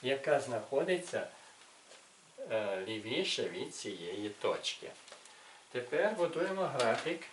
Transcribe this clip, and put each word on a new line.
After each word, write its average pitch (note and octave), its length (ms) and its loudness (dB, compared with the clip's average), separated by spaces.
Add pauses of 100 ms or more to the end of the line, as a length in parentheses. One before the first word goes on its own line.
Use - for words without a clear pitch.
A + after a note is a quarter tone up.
яка C3+ 360 4
знаходиться, C#3 880 0 (1200)
е, G2 360 2
лівіше A2 640 0
від - 260 -6
цієї G2 540 -6
точки. - 600 -2 (840)
Тепер D3+ 420 2
будуємо F#3 500 0
графік C#3 580 2 (120)